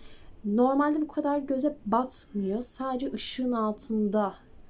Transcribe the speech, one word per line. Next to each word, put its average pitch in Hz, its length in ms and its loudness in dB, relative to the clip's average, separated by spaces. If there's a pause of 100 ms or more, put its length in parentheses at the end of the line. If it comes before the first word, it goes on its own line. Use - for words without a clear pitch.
(440)
Normalde 269 580 4
bu 302 60 -2
kadar 294 300 0
göze 277 380 0 (100)
batmıyor. 214 760 0
Sadece 262 500 -4
ışığın - 400 -2
altında 214 840 0 (360)